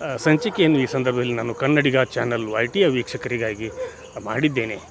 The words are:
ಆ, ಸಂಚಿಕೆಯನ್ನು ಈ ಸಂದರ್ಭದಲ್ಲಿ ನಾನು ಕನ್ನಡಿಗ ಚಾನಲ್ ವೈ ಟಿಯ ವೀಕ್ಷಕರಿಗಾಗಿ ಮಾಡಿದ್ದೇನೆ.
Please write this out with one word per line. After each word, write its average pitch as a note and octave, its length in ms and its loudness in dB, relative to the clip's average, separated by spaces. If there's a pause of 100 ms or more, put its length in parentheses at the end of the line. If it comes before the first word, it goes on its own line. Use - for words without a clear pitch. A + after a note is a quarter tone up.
ಆ, C#3 120 -6
ಸಂಚಿಕೆಯನ್ನು D#3 600 4
ಈ C3 80 2
ಸಂದರ್ಭದಲ್ಲಿ B2 480 0
ನಾನು A#2 200 -4
ಕನ್ನಡಿಗ C3+ 480 2
ಚಾನಲ್ A#2+ 440 -2
ವೈ A2 200 0
ಟಿಯ F#3 200 2
ವೀಕ್ಷಕರಿಗಾಗಿ A#2 840 -2 (540)
ಮಾಡಿದ್ದೇನೆ. A2+ 520 -2 (140)